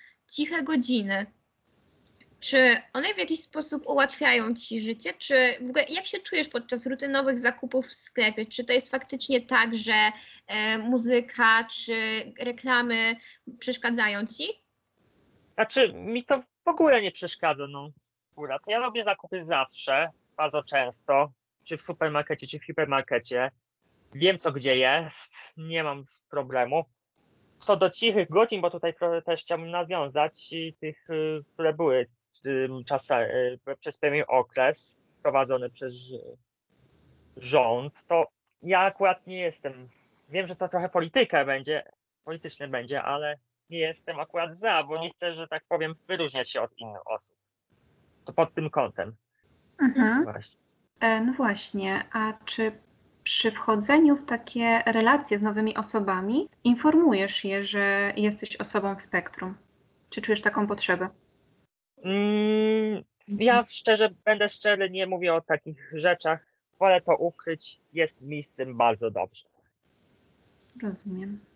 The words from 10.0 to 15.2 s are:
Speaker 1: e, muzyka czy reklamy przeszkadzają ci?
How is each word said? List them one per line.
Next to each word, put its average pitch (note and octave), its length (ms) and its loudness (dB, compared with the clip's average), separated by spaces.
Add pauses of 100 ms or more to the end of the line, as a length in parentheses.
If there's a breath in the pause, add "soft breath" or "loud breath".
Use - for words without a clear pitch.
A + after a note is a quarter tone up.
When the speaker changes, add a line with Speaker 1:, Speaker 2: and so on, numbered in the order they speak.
Speaker 1:
e, G#3+ 300 0
muzyka A#3 840 2
czy - 300 -8 (460)
reklamy A#3+ 760 0 (440 loud breath)
przeszkadzają A3+ 680 -2
ci? - 180 -10 (1120)